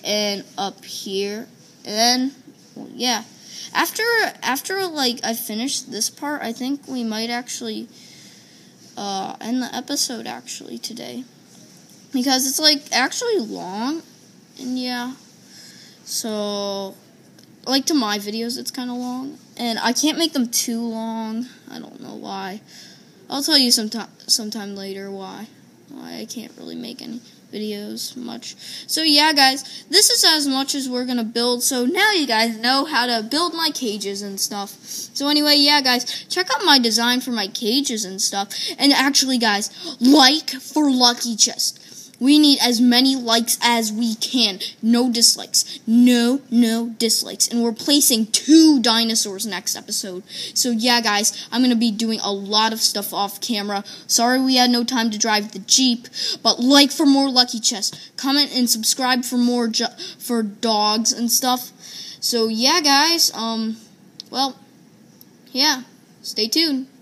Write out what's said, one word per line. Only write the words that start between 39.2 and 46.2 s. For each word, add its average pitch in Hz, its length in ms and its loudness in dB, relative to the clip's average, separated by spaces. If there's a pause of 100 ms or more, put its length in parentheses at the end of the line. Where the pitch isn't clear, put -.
guys, 208 320 0 (300)
like 269 520 6
for 285 380 0
Lucky 240 460 2
Chest. - 440 0 (420)
We 277 160 6
need 294 240 6
as 233 180 2
many 247 360 4
likes 233 480 0
as 233 280 2
we 226 220 -2
can. 214 460 -2 (200)
No 240 320 2
dislikes. - 760 0
No, 240 640 4